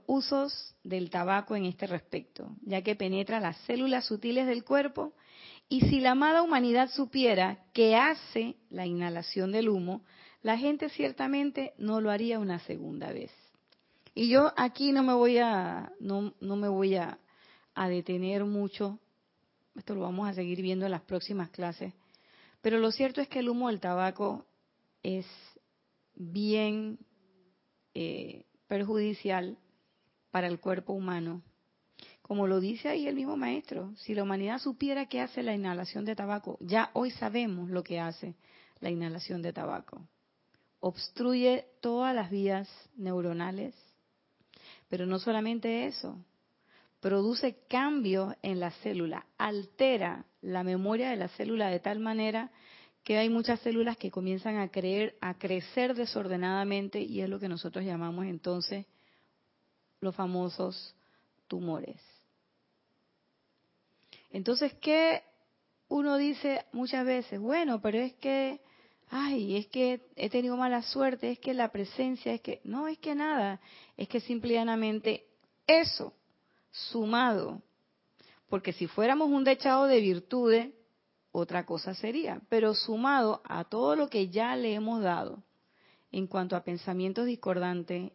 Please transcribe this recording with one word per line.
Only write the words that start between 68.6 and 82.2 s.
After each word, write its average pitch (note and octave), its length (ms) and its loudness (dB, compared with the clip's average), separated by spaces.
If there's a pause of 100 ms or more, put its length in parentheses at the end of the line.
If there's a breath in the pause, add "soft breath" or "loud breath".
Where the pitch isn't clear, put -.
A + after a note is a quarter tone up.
ay, B3 480 -2
es G#3 120 -2
que B3 480 0
he G#3+ 120 -4
tenido B3 280 0
mala B3 260 0
suerte, B3+ 480 0
es A#3+ 80 -6
que C4 160 -4
la A#3 160 0
presencia, A#3 640 -4
es A3+ 60 -6
que, - 240 -8
no, C4 240 -4
es D#4 100 -6
que D4+ 160 -4
nada, C4+ 460 -2 (360 loud breath)
es - 120 -6
que A#3+ 120 -2
simple A#3 340 -2
y - 20 4
llanamente A3 720 0 (360)
eso, - 480 4 (600)
sumado, A3+ 920 0 (840 soft breath)
porque F#3 240 -2
si E3+ 160 -4
fuéramos C#4 420 4
un C4+ 140 4
dechado C4+ 420 6
de B3+ 140 8
virtudes, A3+ 720 4 (580)
otra F3 340 -2
cosa E3+ 300 -6
sería, B3 540 -4